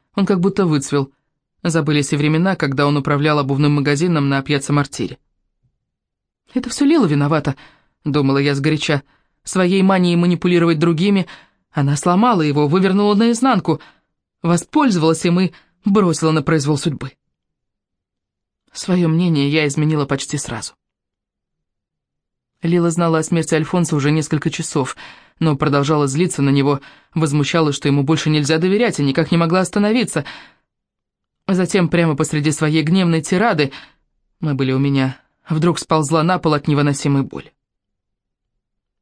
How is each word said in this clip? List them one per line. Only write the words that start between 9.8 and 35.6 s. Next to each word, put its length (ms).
манией 340
манипулировать 640
другими 480
она 240
сломала 460
его, 260
вывернула 460
наизнанку, 680
воспользовалась 840
им 140
и 120
бросила 460
на 100
произвол 360
судьбы». 340
Своё 360
мнение 420
я 180
изменила 380
почти 320
сразу. 360
Лила 260
знала 300
о 40
смерти 300
Альфонса 420
уже 160
несколько 380
часов, 460
но 160
продолжала 520
злиться 340
на 80
него, 300
возмущалась, 600
что 120
ему 160
больше 260
нельзя 280
доверять, 420
и 40
никак 280
не 60
могла 220
остановиться. 640
Затем, 420
прямо 260
посреди 360
своей 300
гневной 400
тирады, 500
мы 160
были 160
у 80
меня, 400
вдруг 300